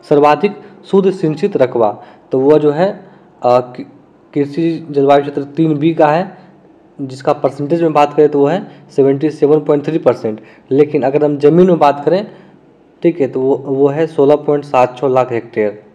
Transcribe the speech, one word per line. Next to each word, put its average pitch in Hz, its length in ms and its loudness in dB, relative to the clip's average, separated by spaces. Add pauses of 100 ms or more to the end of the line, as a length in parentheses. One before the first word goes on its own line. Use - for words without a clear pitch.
सर्वाधिक 147 480 2 (340)
शुद्ध 196 200 2
सिंचित 180 460 -4
रकबा, 120 460 0 (300)
तो 131 80 0
वह 147 180 4
जो 147 120 2
है, 165 180 0 (540)
अ, 123 180 4
कृ-, - 260 -12 (480)
कृषि 156 560 -4
जलवायु 143 320 4
क्षेत्र 143 200 -6
तीन 156 360 -2
बी 160 160 0
का 156 120 2
है, 175 320 -2 (640)
जिसका 131 320 -6
percentage 143 500 -4
में 160 100 0
बात 147 220 0
करें 151 140 4
तो 143 100 0
वो 139 80 4
है 180 200 -2 (300)
सेवेंटी 139 340 0
सेवन 151 300 2
पॉइंट 147 240 -2
थ्री 160 140 -4
परसेंट। 113 420 -2 (300)
लेकिन 147 320 0
अगर 147 220 0
हम 147 140 -2
ज़मीन 156 280 4
में 175 120 2
बात 143 260 2
करें, 185 220 0 (760)
ठीक 165 180 0
है, 131 80 0
तो 135 120 -6
वो, 135 160 0
वो 139 320 -2
है 156 180 -2
सोलह 147 300 2
पॉइंट 147 280 -4
सात 127 340 0
छः 143 100 -4
लाख 127 240 0
हेक्टेयर। 110 500 -6 (120)